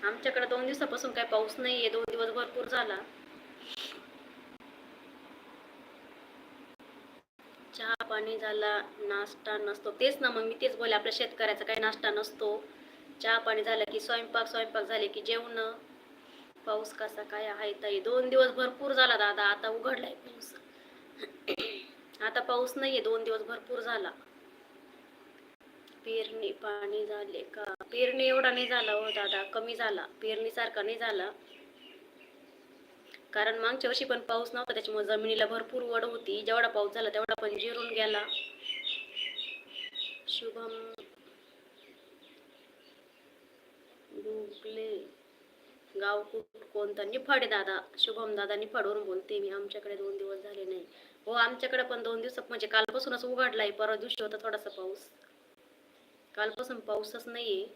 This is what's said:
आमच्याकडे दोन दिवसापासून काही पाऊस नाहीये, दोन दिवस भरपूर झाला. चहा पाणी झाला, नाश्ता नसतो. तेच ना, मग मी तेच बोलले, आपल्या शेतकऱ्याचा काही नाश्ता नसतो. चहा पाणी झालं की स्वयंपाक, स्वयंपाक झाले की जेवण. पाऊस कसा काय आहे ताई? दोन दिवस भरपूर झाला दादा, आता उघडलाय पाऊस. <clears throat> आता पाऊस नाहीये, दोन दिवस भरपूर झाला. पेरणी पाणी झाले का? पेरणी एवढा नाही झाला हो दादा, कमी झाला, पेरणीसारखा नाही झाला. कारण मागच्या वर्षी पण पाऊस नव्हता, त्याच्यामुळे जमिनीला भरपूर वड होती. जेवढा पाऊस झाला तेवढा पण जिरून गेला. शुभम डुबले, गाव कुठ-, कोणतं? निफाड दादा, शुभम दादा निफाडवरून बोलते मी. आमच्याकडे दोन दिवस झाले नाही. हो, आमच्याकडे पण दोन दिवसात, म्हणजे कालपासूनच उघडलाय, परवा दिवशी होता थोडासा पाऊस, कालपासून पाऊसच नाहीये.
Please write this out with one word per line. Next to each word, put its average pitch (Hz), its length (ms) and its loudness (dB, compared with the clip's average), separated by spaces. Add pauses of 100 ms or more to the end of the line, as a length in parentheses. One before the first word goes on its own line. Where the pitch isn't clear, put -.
आमच्याकडे 247 420 2
दोन 247 180 0
दिवसापासून 262 480 0
काही 233 140 0
पाऊस 220 320 4
नाहीये, 247 300 2
दोन 226 220 2
दिवस 226 200 2
भरपूर 240 340 -2
झाला. 226 320 0 (4000)
चहा 226 300 -2
पाणी 220 340 -2
झाला, 208 440 0 (160)
नाश्ता 202 600 -4
नसतो. 208 320 -4
तेच 269 300 4
ना, 254 100 4
मग 226 120 0
मी 226 180 -2
तेच 254 160 2
बोलले, 226 180 2
आपल्या 214 220 4
शेतकऱ्याचा 220 480 0
काही 220 160 0
नाश्ता 220 300 2
नसतो. 214 540 0 (580)
चहा 170 160 4
पाणी 220 260 2
झालं 220 280 2
की 220 80 -2
स्वयंपाक, 233 460 0
स्वयंपाक 226 380 0
झाले 214 240 0
की 208 120 -6
जेवण. 226 520 -2 (960)
पाऊस 214 260 0
कसा 214 300 -6
काय 208 240 -4
आहे 208 260 -2
ताई? 202 280 0
दोन 247 280 4
दिवस 254 220 10
भरपूर 254 420 0
झाला 254 240 8
दादा, 208 260 4
आता 208 260 4
उघडलाय 247 460 -2
पाऊस. - 400 -16 (920)
<clears throat> - 760 -6
आता 226 180 0
पाऊस 247 360 2
नाहीये, 269 240 2
दोन 226 240 2
दिवस 220 160 0
भरपूर 233 400 -6
झाला. 226 300 -2 (1900)
पेरणी 220 480 -2
पाणी 208 540 -2
झाले 208 360 -6
का? - 220 -10 (280)
पेरणी 254 340 4
एवढा 262 240 8
नाही 247 160 2
झाला 226 260 2
हो 214 180 2
दादा, 202 320 0
कमी 226 340 -4
झाला, 214 300 0 (160)
पेरणीसारखा 220 600 0
नाही 220 160 -2
झाला. 208 320 0 (2000)
कारण 220 260 2
मागच्या 247 300 2
वर्षी 262 160 2
पण 247 160 0
पाऊस 233 340 0
नव्हता, 240 200 -4
त्याच्यामुळे 214 300 0
जमिनीला 220 420 4
भरपूर 233 360 -2
वड 226 220 2
होती. 214 380 -4
जेवढा 226 260 6
पाऊस 208 240 2
झाला 226 160 0
तेवढा 214 260 2
पण 214 240 -2
जिरून 233 300 -2
गेला. 214 340 2 (2000)
शुभम 226 640 -6 (3250)
डुबले, 214 840 -6 (1040)
गाव 208 220 2
कुठ-, - 500 -8
कोणतं? 208 380 -2
निफाड 262 340 4
दादा, 196 360 2 (180)
शुभम 214 380 0
दादा 202 200 0
निफाडवरून 208 480 0
बोलते 190 360 -2
मी. 202 100 0
आमच्याकडे 202 460 -6
दोन 196 200 -4
दिवस 196 220 -6
झाले 202 260 -10
नाही. 185 200 -6 (420)
हो, 220 60 -2
आमच्याकडे 247 500 4
पण 247 200 -2
दोन 226 180 -2
दिवसात, 247 280 -6
म्हणजे 214 180 -4
कालपासूनच 240 580 2
उघडलाय, 247 460 2
परवा 214 260 2
दिवशी 233 260 -2
होता 214 200 -4
थोडासा 214 280 -4
पाऊस, 190 280 -8 (1400)
कालपासून 226 460 -2
पाऊसच 214 480 -6
नाहीये. 226 480 -2